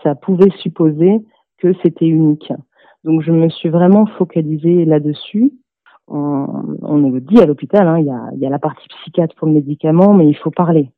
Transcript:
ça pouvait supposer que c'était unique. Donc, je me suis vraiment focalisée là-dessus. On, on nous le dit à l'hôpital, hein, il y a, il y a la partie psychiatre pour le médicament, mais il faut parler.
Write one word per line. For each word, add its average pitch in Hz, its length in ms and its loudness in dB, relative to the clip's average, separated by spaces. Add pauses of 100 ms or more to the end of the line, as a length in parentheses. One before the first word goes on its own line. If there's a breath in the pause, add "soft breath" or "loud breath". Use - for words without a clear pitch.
ça 147 140 -2
pouvait 190 340 2 (100)
supposer 170 640 0 (360 soft breath)
que 180 140 0 (100)
c'était 165 240 0
unique. 156 440 0 (520 soft breath)
Donc, 160 180 -2
je 156 100 -4
me 165 180 2
suis - 200 -6
vraiment 190 380 4 (100)
focalisée 165 680 -2
là-dessus. 156 680 -2 (540 soft breath)
On, 143 720 -8
on 151 160 -4
nous 139 140 2
le 127 100 -4
dit 190 180 4
à 180 60 6
l'hôpital, 165 420 0
hein, 165 120 0
il 151 60 0
y 139 60 -4
a, 120 220 -10
il 135 60 -12
y 139 80 -4
a - 20 -4
la 143 100 -4
partie - 280 -8
psychiatre - 480 -6
pour 160 120 -4
le 156 60 2
médicament, 156 600 2
mais 165 140 6
il 147 100 2
faut 156 140 -6
parler. 165 460 0